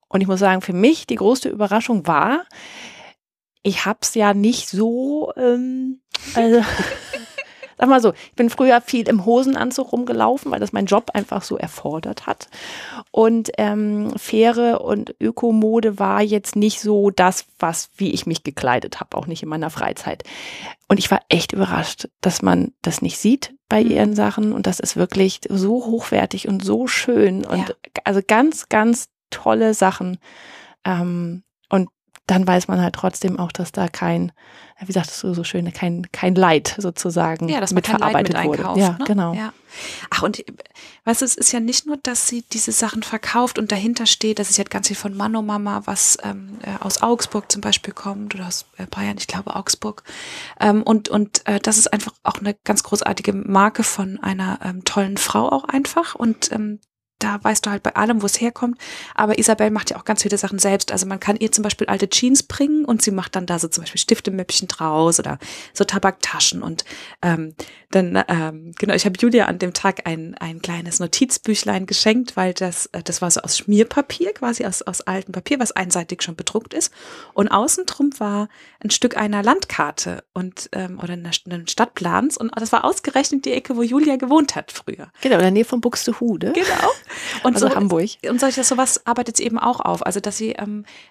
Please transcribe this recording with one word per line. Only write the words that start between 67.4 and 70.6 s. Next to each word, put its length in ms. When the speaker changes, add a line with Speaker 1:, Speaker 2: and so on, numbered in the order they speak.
Speaker 2:
dann, 380
ähm, 500
genau, 160
ich 100
habe 140
Julia 280
an 120
dem 160
Tag 320
ein, 320
ein 240